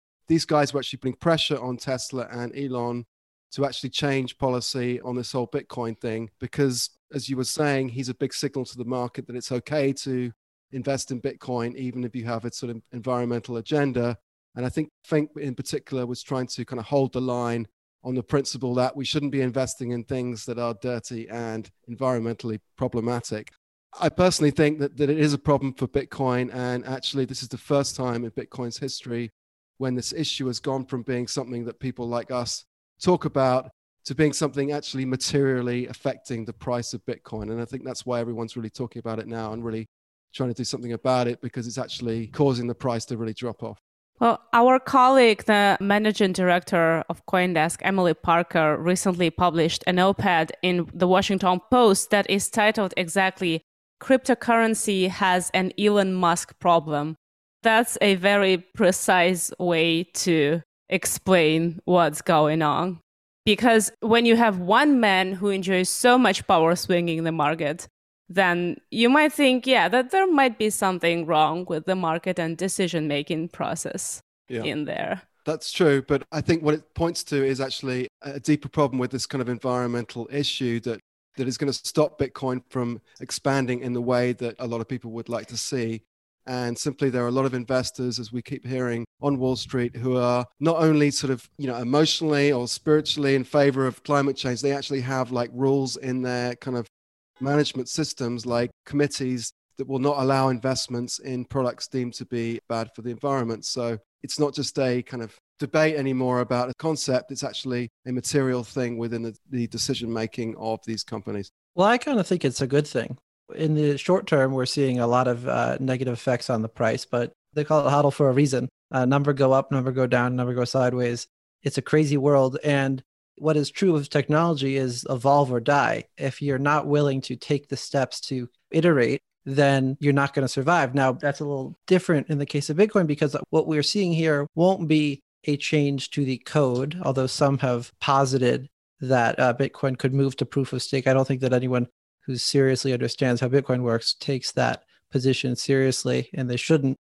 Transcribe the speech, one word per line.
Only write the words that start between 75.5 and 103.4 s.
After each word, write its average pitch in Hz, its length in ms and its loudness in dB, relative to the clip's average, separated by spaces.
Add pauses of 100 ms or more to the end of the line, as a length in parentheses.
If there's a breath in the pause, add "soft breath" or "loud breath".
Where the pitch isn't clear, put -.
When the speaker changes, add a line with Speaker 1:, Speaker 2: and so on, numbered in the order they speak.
Speaker 1:
true. 143 300 4
But 139 280 -2
I 151 120 -4
think 165 200 0
what 151 120 2
it - 200 -8
points 165 300 -2
to 139 180 -2
is 135 160 0
actually 127 480 -4 (140)
a 143 180 -12
deeper 147 300 0
problem 135 300 0
with 127 140 -2
this 127 120 -6
kind 135 160 -4
of 120 80 -4
environmental 120 800 -4
issue 127 500 -2
that, 113 200 -8 (380)
that 131 100 -4
is 127 80 -4
gonna 143 160 -2
stop - 460 -2
Bitcoin 127 500 -4
from 120 320 -6 (180 soft breath)
expanding 127 600 -2
in 123 140 -4
the 120 80 -2
way 123 320 2
that 117 240 -8
a 123 80 -8
lot 117 160 -4
of - 60 -12
people 120 240 -8
would 117 180 -10
like 110 160 -6
to 120 100 -14
see. 113 460 -4 (440)
And 123 320 -4
simply, 139 300 -2
there 123 160 0
are 120 40 0
a - 20 -2
lot 135 160 2
of 131 80 -4
investors, 123 640 -2
as 110 120 -12
we 120 120 -8
keep - 240 -12
hearing, 123 400 -4 (140)
on 143 180 0
Wall 131 180 0
Street 120 400 -4
who 127 200 -2
are 123 300 2 (140)
not 160 160 2
only 156 340 4
sort 135 200 -2
of, 123 180 -6 (100)
you 143 80 -8
know, 123 100 -4
emotionally 143 760 2
or 123 160 -2
spiritually 151 640 0
in 127 100 2
favor 139 420 2
of 120 160 -6
climate 143 340 0
change, 123 240 -4
they 139 120 0
actually 139 300 -4
have, 127 280 -4
like, 120 220 -2
rules 135 460 0
in 127 240 -4
their 123 340 -2
kind 127 200 -6
of 117 100 -4 (520)
management 139 500 0
systems, 123 580 -4
like 120 240 0 (160)
committees 135 640 -2 (240)
that 135 100 -8
will 135 120 -4
not 143 200 2
allow 135 300 4
investments 123 720 -4
in 127 260 -8
products 123 420 -4
deemed 123 280 -6
to 117 100 -14
be 117 340 -6 (100)
bad 113 280 -6
for 113 60 -16
the 120 80 -8
environment. 120 540 -4